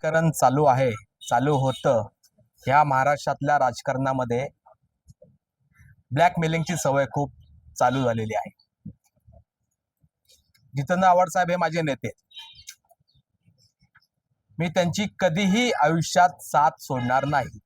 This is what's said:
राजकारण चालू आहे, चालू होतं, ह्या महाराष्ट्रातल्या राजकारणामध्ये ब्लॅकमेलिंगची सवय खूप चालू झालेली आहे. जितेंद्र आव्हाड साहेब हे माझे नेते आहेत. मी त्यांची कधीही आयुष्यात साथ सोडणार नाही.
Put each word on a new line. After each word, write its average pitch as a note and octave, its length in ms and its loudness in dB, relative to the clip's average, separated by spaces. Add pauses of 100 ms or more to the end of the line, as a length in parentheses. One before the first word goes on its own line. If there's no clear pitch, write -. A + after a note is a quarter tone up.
(100)
राजकारण D#3+ 200 2
चालू C#3 340 2
आहे, C3 260 4 (400)
चालू C3+ 260 2
होतं, B2+ 520 0 (580)
ह्या C#3+ 180 4
महाराष्ट्रातल्या C#3+ 720 0
राजकारणामध्ये C3 920 -2 (1700)
ब्लॅकमेलिंगची E3 600 0
सवय C#3 360 0
खूप C#3+ 200 -4 (460)
चालू B2+ 260 0
झालेली A2 300 -2
आहे. G2+ 160 -6 (2250)
जितेंद्र F3+ 320 2
आव्हाड F3+ 200 4
साहेब F3 220 -2
हे F3+ 60 0
माझे E3 260 -2
नेते C#3 260 -4
आहेत. - 300 -16 (2250)
मी E3+ 100 -2
त्यांची F#3 380 -2 (120)
कधीही G3 540 2
आयुष्यात E3 720 2
साथ D#3 280 2 (100)
सोडणार B2+ 440 -2
नाही. C#3 420 -4